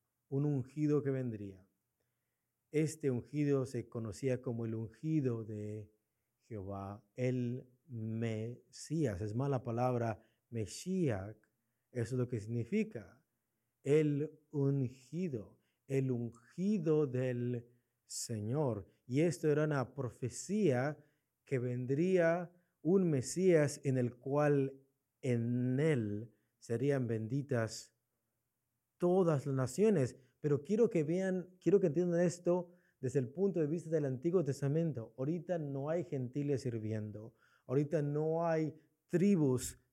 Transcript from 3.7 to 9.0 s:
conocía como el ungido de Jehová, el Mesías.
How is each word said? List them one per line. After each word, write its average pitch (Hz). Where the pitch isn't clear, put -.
conocía 120
como 117
el 113
ungido 120
de 104
Jehová, 98
el 127
Mesías. 113